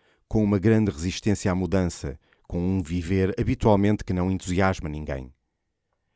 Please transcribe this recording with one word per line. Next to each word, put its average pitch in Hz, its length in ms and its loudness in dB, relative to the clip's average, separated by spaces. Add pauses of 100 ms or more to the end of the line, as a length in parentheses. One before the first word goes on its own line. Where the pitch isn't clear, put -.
(280)
com 110 160 2
uma 101 140 2
grande 110 320 4
resistência 92 640 -2
à 90 40 0
mudança, 87 640 -2 (280)
com 87 120 -6
um 92 220 0
viver 90 580 -2
habitualmente 107 640 2
que - 80 -6
não 92 180 0
entusiasma 92 600 0
ninguém. 71 440 -8 (840)